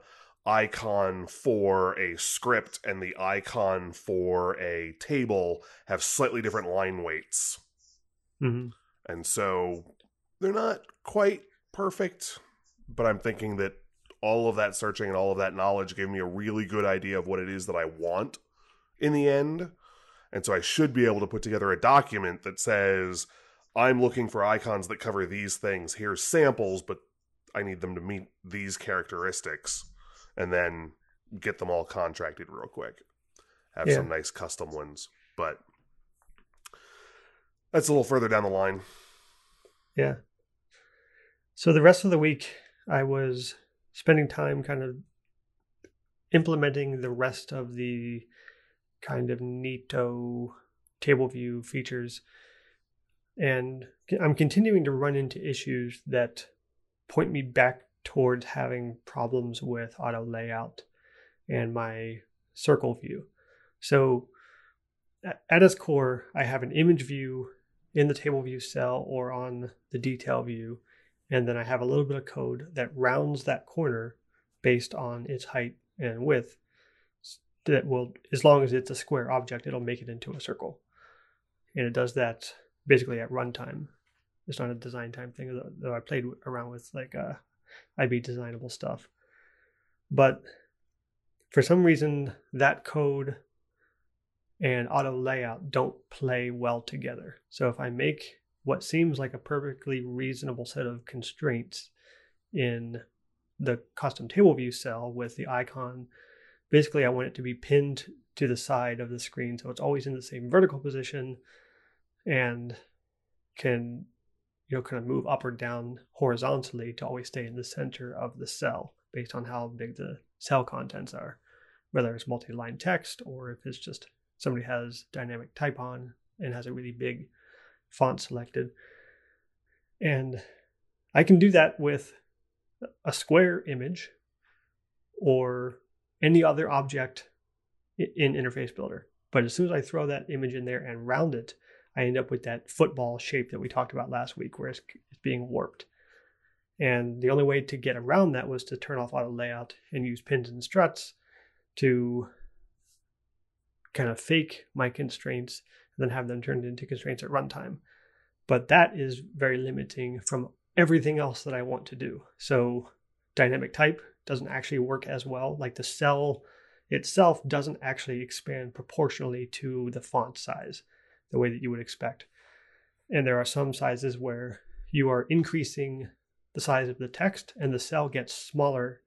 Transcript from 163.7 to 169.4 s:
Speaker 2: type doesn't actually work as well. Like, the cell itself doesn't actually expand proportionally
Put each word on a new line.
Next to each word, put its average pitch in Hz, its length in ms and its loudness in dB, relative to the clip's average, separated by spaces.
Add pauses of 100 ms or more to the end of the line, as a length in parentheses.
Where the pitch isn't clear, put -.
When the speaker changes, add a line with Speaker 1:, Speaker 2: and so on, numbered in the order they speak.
Speaker 2:
type 151 300 4 (240)
doesn't 143 220 -4
actually 135 320 -4
work 131 260 -2
as 131 220 -8
well. 131 320 -4
Like, 127 160 -6
the 127 80 -8
cell 143 580 2 (480)
itself 165 580 4
doesn't 143 360 -2
actually 131 380 -6
expand 123 520 -10
proportionally 127 800 -4